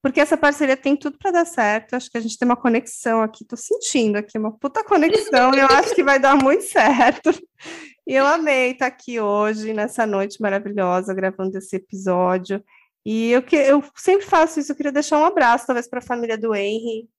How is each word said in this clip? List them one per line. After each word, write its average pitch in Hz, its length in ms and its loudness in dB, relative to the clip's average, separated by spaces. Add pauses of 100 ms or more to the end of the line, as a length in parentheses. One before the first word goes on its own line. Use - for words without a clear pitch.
porque 277 180 0
essa 302 160 2
parceria 285 400 2
tem 277 200 0
tudo 285 220 -8
pra 392 120 -4
dar 349 140 2
certo. 220 500 -2
Acho 254 160 -8
que - 60 -10
a 233 40 -4
gente 220 180 -8
tem 247 80 -2
uma 240 100 2
conexão 226 680 -2
aqui, 220 220 -6
tô - 120 -16
sentindo 226 600 -2
aqui 208 220 -8
uma 214 180 -6
puta 285 280 -6
conexão 311 720 2
e 277 40 2
eu 277 80 4
acho 277 280 4
que 349 80 2
vai 277 160 4
dar 269 180 4
muito 277 280 2
certo. 262 680 2 (760)
E 262 80 -4
eu 269 120 4
amei 285 480 2
tá 247 120 -2
aqui 240 340 -8
hoje, 214 540 -2
nessa 220 320 -2
noite 202 340 -4
maravilhosa, 196 720 -2
gravando 190 460 -4
esse 190 180 -10
episódio. 185 840 -2 (420)
E 226 260 -2
eu 247 120 2
que, 277 140 0
eu 277 260 4 (140)
sempre 392 280 2
faço 320 360 2
isso, 285 120 -8
eu 269 40 -6
queria 285 160 -4
deixar 294 260 0
um 302 60 4
abraço, 254 420 2
talvez, 247 220 -4
pra 247 120 -8
família 233 380 -6
do 220 160 -2
Henry. 220 540 -6 (100)